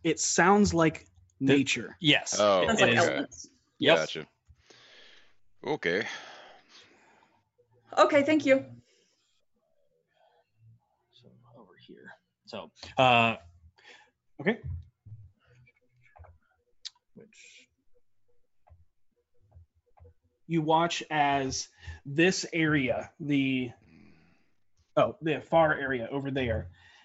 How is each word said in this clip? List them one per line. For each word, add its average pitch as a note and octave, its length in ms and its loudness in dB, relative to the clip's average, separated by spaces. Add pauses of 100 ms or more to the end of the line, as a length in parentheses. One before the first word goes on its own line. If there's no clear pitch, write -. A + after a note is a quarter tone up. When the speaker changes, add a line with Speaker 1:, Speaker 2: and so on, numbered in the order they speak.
Speaker 1:
it D#3+ 160 0
sounds F#3+ 540 4
like E3 320 0 (340)
Speaker 2:
The C3+ 160 4
Speaker 1:
nature. B2 440 -2
Speaker 2:
Yes, C#3+ 380 0
Speaker 3:
Oh, G2 240 4
Speaker 2:
it, E2 60 0
Speaker 4:
Sounds - 120 0
Speaker 2:
it - 40 6
Speaker 4:
like A#2+ 80 2
Speaker 2:
is. A#2 60 2
Speaker 4:
elements. - 500 -2 (320)
Speaker 2:
Yep. D3 180 4
Speaker 3:
Gotcha. D#2 280 -6 (1400)
Okay. A2 400 -4 (1900)
Speaker 4:
Okay, D4 260 4
thank D#4 220 0
you. C4+ 200 2 (2500)
Speaker 2:
So - 140 -20 (300)
over - 220 -20
here. - 320 -20 (340)
So, F2+ 240 -14 (280)
uh, A#2+ 380 4 (1040)
Speaker 1:
Okay. F#3+ 180 -2 (2500)
Speaker 2:
Which - 520 -20 (2750)
Speaker 1:
You D#3+ 160 -2
watch D#3+ 480 0
as C#3 580 -2 (380)
this E3 480 0
area, D3+ 560 -2 (100)
the, C3+ 500 -2 (1300)
oh, D3 240 0
the D3+ 220 -4
far D#3+ 360 2
area C3 320 -6
over C3+ 200 -6
there, B2 380 -4 (360)